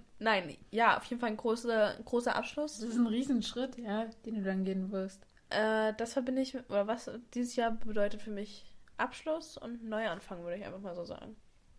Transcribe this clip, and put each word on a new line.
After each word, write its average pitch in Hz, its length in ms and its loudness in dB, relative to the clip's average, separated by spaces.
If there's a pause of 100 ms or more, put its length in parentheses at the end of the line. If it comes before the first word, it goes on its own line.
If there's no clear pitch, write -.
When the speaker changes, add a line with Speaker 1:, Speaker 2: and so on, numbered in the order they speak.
(200)
Speaker 1:
nein, 220 360 2 (160)
ja, 214 260 6
auf - 80 -4
jeden 240 140 -4
Fall 240 120 2
ein 214 60 -4
großer, 226 580 4 (100)
großer 240 300 2
Abschluss. 294 440 -4
Speaker 2:
Das 220 100 -4
ist 226 80 -2
ein 240 100 6
Riesenschritt, 247 680 0
ja, 220 280 -2 (200)
den 226 100 -4
du 208 80 -2
dann 190 200 2
gehen 190 280 0
wirst. 190 300 -4 (280)
Speaker 1:
Äh, 220 460 4
das 233 180 -4
verbinde 254 280 2
ich 262 120 -2
mit, - 160 -8
oder 202 180 2
was 226 220 -2 (240)
dieses 240 220 -2
Jahr 233 160 4
bedeutet 214 500 2
für 220 100 -6
mich 208 340 -8 (320)
Abschluss 311 600 -2
und 233 260 -10
Neuanfang, 202 600 -4
würde 175 140 -4
ich 208 80 -8
einfach 185 140 -10
mal 190 160 -8
so 175 100 -6
sagen. - 300 -12 (440)